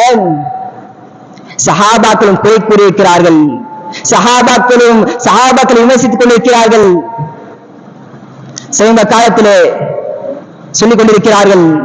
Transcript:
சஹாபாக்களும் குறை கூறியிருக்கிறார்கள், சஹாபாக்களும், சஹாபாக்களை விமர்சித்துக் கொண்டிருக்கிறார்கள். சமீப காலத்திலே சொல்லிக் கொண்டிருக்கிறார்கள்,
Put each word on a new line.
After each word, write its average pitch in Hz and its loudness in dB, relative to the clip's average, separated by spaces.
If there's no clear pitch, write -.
சஹாபாக்களும் 214 0
குறை 214 2
கூறியிருக்கிறார்கள், 180 2
சஹாபாக்களும், 240 2
சஹாபாக்களை 247 2
விமர்சித்துக் 247 0
கொண்டிருக்கிறார்கள். 226 2
சமீப 220 2
காலத்திலே 220 2
சொல்லிக் 220 0
கொண்டிருக்கிறார்கள், 202 2